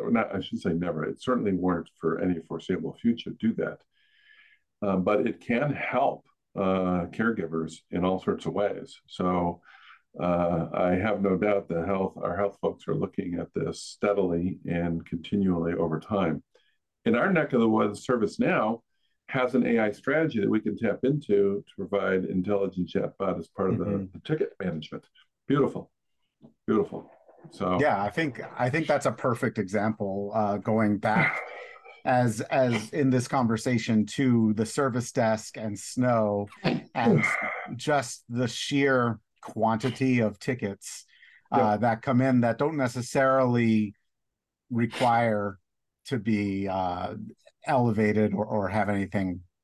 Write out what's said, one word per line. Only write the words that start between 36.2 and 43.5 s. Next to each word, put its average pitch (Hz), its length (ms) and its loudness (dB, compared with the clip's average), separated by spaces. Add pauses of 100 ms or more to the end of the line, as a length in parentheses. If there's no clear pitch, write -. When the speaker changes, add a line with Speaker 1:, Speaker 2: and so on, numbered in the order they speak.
Speaker 2:
and 196 280 4 (280)
Speaker 1:
<sighs> - 260 -10
Speaker 2:
just 135 540 -2
the 120 180 0
sheer 131 720 0 (220)
quantity 117 800 0
of 104 180 0
tickets, - 640 -8 (480)
uh, - 60 4
Speaker 1:
Yeah. 107 180 4
Speaker 2:
that 113 260 2
come 127 200 4
in 127 180 4
that 117 160 4
don't 147 220 0
necessarily 123 1160 2 (760)